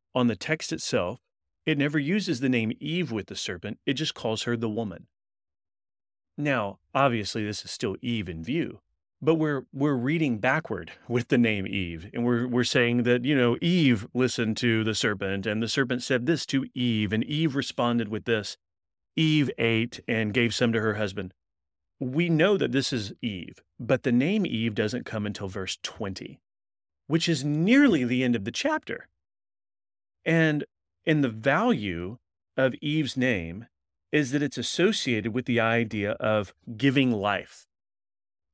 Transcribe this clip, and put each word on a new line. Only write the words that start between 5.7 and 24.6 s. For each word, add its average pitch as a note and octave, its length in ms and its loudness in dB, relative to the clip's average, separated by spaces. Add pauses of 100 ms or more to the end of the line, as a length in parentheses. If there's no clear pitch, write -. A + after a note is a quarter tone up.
Now, B2+ 420 -2 (140)
obviously, A#2 520 0
this G#2 200 -6
is - 60 -12
still G2 300 -4
Eve A2+ 280 -4
in E2 140 -8
view, C#3+ 380 -4 (400)
but D#3 140 2
we're, D3+ 380 -2
we're C#3+ 220 0
reading C3 440 0
backward A#2 520 -2 (160)
with A#2+ 220 -2
the C3 80 4
name G#2+ 280 2
Eve. F2 480 -6
And A#2 120 -4
we're, A#2+ 220 0
we're B2 180 2
saying A#2+ 380 2
that, A#2+ 220 2
you D3 100 2
know, A#2+ 260 4
Eve C#3 520 4
listened A#2+ 440 0
to A2+ 260 2
the G#2+ 120 0
serpent, G2 500 -2
and A2 180 -2
the A2+ 60 -2
serpent B2 340 -2
said B2 220 0
this D#3 220 0
to C3+ 260 0
Eve, A2 400 0
and A2 100 0
Eve D3+ 320 -2
responded A#2+ 540 0
with G#2 160 -8
this. A2 320 -2 (580)
Eve D#3 420 2
ate A#2 500 0
and A2 260 0
gave A#2 200 2
some A#2+ 180 2
to A2+ 80 0
her A2 140 0
husband. G2+ 400 -6 (640)
We C#3+ 300 0
know E3+ 260 4
that C3+ 160 0
this C3 220 0
is G#2+ 180 -4 (100)
Eve, G2+ 400 -8 (160)
but - 260 0
the B2 100 2
name F3 320 2
Eve A2+ 280 -2